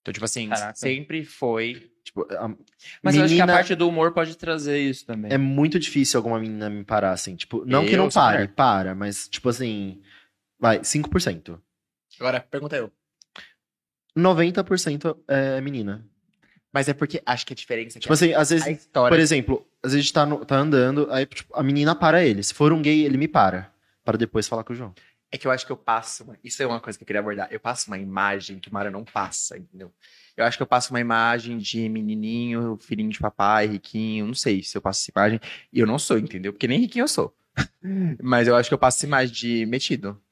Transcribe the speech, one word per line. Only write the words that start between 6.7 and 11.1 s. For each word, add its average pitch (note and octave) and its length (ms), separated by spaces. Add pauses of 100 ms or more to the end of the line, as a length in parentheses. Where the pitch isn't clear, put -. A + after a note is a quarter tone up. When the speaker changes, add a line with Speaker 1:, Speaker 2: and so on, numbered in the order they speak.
Speaker 3:
me G#2 120
parar, G2+ 300
assim. F#2 240
Tipo, - 300
não C3 180
que G#2+ 80
Speaker 1:
Eu - 60
Speaker 3:
não C#3+ 120
Speaker 1:
sou D#3 120
Speaker 3:
pare, A2 160
Speaker 1:
mulher. G2+ 160
Speaker 3:
para, G2 400
mas, G2+ 340
tipo - 220
assim, G#2+ 500 (580)
vai, A2+ 240
cinco - 280